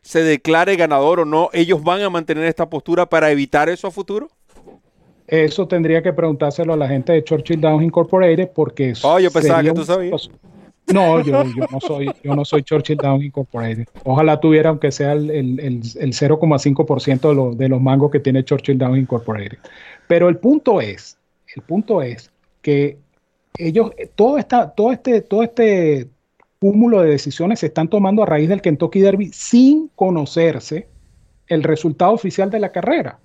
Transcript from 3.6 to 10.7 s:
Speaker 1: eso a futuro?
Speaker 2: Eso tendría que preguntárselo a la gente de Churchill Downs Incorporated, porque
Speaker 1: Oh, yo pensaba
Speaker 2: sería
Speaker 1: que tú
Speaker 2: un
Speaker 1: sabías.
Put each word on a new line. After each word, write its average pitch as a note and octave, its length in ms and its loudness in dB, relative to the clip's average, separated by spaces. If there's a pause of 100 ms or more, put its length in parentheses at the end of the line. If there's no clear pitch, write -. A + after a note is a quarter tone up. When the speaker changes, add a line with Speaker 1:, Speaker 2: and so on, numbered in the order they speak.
Speaker 1:
eso F3 180 -6
a F#3+ 40 -6
futuro? G3+ 400 -10 (960)
Speaker 2:
Eso D#3+ 420 0
tendría E3 340 0
que F3+ 100 -2
preguntárselo D#3+ 640 -2
a - 20 -2
la D3 120 -2
gente C3+ 240 -2
de D#3+ 120 2
Churchill D#3 360 -4
Downs D#3 220 2
Incorporated, E3+ 720 2
porque C#3 480 -2
Speaker 1:
Oh, D#3 160 4
yo F#3 120 4
pensaba D3+ 260 2
Speaker 2:
sería D3+ 160 2
Speaker 1:
que - 20 -2
tú E3+ 60 -4
Speaker 2:
un D3+ 60 -6
Speaker 1:
sabías. F3+ 440 -4 (600)